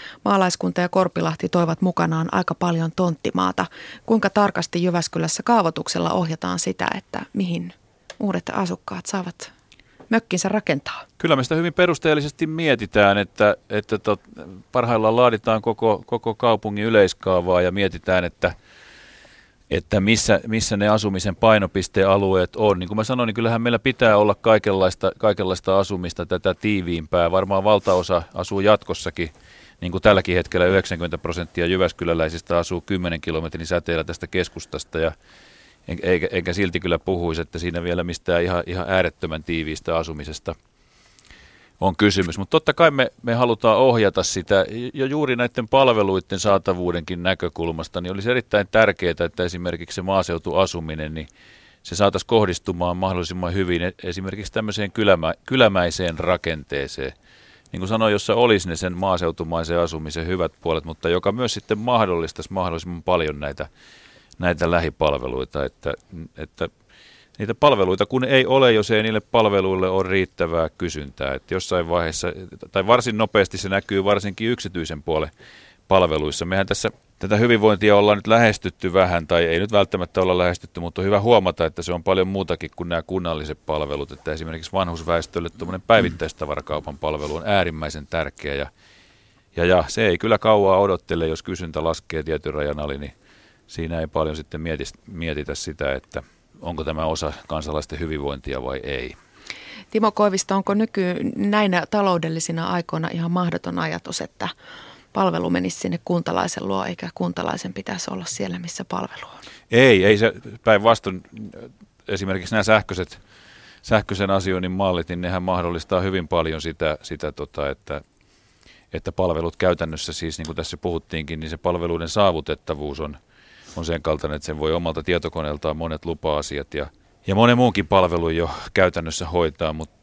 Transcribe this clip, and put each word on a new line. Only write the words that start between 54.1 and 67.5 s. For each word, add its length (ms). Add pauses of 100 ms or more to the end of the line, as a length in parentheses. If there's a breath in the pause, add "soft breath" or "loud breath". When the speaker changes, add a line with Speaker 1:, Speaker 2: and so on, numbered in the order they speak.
Speaker 2:
tämmöiseen 400
kylämä-, 420 (120)
kylämäiseen 720
rakenteeseen. 920 (600 soft breath)
Niin 80
kuin 80
sanoin, 240
jossa 220
olisi 340
ne 80
sen 200
maaseutumaisen 800
asumisen 480
hyvät 340
puolet, 240
mutta 240
joka 240
myös 220
sitten 240
mahdollistaisi 760
mahdollisimman 500
paljon 380
näitä, 280 (720 loud breath)
näitä 320
lähipalveluita, 920
että, 300 (420)
että 320 (720 soft breath)
niitä 160